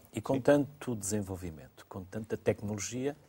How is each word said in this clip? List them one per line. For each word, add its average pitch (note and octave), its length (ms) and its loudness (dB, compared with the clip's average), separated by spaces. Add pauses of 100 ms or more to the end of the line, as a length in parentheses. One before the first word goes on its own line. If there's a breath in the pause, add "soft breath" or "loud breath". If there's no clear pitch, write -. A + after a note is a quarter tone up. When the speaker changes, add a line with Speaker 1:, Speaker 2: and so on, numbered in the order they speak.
(140)
Speaker 1:
e A2+ 80 -4
com C3+ 140 0
Speaker 2:
Sim. C3+ 60 0
Speaker 1:
tanto C#3+ 540 4
desenvolvimento, F#2 920 -6
com G2 160 -8
tanta A2 320 -6
tecnologia, A2 800 -2 (140 loud breath)